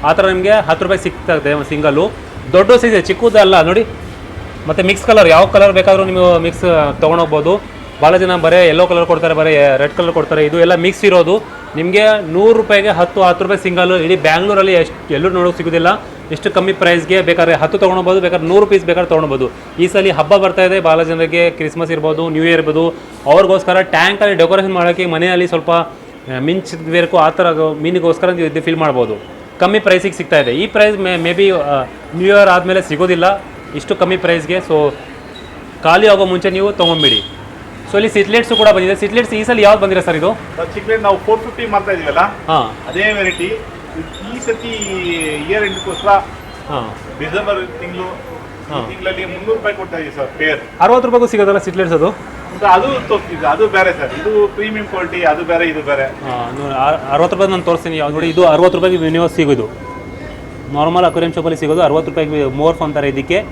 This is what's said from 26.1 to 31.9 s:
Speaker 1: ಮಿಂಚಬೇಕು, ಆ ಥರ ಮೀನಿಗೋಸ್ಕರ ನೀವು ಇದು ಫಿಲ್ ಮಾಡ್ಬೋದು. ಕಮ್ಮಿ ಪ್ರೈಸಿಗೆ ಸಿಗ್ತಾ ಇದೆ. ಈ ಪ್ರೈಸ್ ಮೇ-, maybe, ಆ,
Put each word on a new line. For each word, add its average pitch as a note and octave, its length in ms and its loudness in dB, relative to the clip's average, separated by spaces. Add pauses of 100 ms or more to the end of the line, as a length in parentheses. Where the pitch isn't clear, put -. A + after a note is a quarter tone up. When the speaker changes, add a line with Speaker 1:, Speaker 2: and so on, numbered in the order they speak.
Speaker 1:
ಮಿಂಚಬೇಕು, E3+ 800 -2
ಆ D#3 100 4
ಥರ F3 220 2 (300)
ಮೀನಿಗೋಸ್ಕರ E3+ 500 0
ನೀವು E3+ 180 -2
ಇದು D#3 120 -4
ಫಿಲ್ E3 160 -2
ಮಾಡ್ಬೋದು. B2+ 380 0 (460)
ಕಮ್ಮಿ G3 180 2
ಪ್ರೈಸಿಗೆ F#3+ 360 0
ಸಿಗ್ತಾ D#3 260 0
ಇದೆ. A#2+ 140 0
ಈ F#3 120 -2
ಪ್ರೈಸ್ G#3+ 320 2
ಮೇ-, F#3 200 -2
maybe, F3 420 2
ಆ, C#3+ 220 -2 (340)